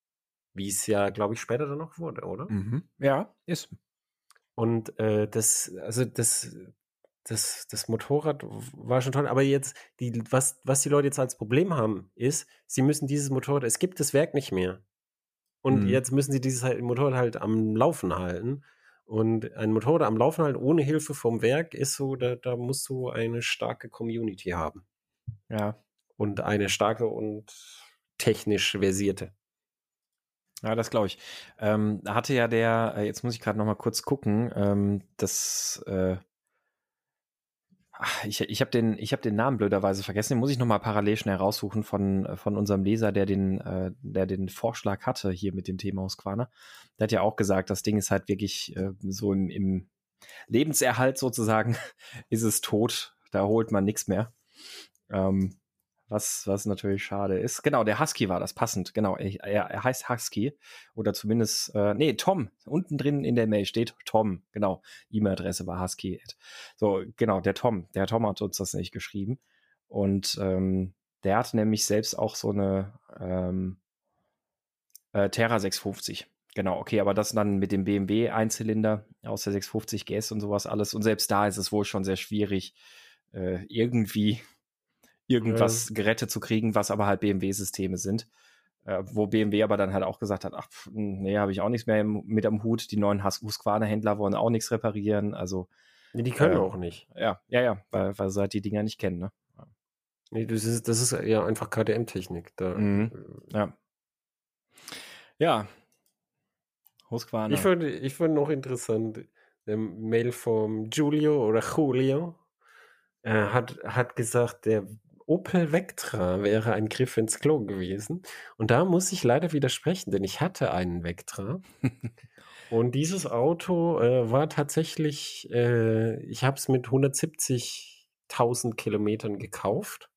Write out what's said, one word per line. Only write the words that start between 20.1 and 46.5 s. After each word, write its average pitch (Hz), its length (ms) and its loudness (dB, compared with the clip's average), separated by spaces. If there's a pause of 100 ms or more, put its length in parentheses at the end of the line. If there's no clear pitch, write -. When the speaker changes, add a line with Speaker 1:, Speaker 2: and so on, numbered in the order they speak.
Speaker 1:
Laufen 160 260 4
halten 139 140 0
ohne 151 240 4
Hilfe 151 320 0
vom 117 260 0
Werk 143 320 2
ist - 220 -2
so, 135 200 -4
da, 123 220 -2
da 123 200 -4
musst 123 340 -4
du 127 180 -4
eine 117 320 -2
starke 117 480 -4
Community 113 640 -6
haben. 82 360 -4 (600)
Speaker 2:
Ja. 107 340 -4 (360)
Speaker 1:
Und 104 220 -2
eine 101 280 0
starke 110 380 2
und 107 480 -6 (640)
technisch 104 540 2
versierte. 98 600 0 (1300)
Speaker 2:
Ja, 110 120 -2
das 113 160 0
glaub 110 160 2
ich. - 120 -6 (400)
Ähm, 107 460 2
da 104 100 -2
hatte 120 200 0
ja 117 140 4
der, 113 500 2
äh, 104 80 0
jetzt - 180 -6
muss 120 80 -2
ich 113 80 -10
grad 107 160 -2
noch 107 80 0
mal 107 120 0
kurz - 260 -2
gucken, 117 520 0
ähm, 101 480 2 (140)
das, - 720 -4
äh, 92 300 0 (1800)
ach, - 320 -4
ich, 104 160 -2
ich - 200 -2
hab 120 100 0
den, 113 280 4
ich 110 140 -6
hab 135 100 0
den 107 140 0
Namen 123 200 4
blöderweise 98 460 2
vergessen, 104 320 -2
den 117 60 2
muss 135 100 2
ich 127 80 0
noch 123 80 2
mal 107 140 4
parallel 107 360 2
schnell 101 200 0
raussuchen 101 460 0
von, 98 440 0
äh, 101 100 -6
von 101 200 -2
unserem 101 260 2
Leser, 107 300 2
der 98 120 2
den, 95 360 2
äh, 92 320 -4 (100)
der 98 240 -2
den 95 220 -2
Vorschlag - 580 -4
hatte 110 240 -2
hier 92 240 -2
mit 92 140 -6
dem 92 100 -4
Thema 95 240 -4
Husqvarna. 98 480 -6 (480)